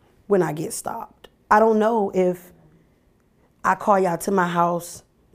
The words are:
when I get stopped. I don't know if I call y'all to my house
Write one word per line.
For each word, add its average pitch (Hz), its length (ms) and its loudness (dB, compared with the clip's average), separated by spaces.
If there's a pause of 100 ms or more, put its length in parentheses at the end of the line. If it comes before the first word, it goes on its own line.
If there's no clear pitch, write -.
(280)
when 196 160 2
I 156 100 -4
get 160 200 -8
stopped. - 540 -12 (240)
I 214 80 6
don't 220 200 4
know 214 340 0
if 180 380 -2 (1120)
I 190 120 0
call 196 240 2
y'all 170 200 0
to 202 120 -6
my 180 160 0
house 175 560 -4 (320)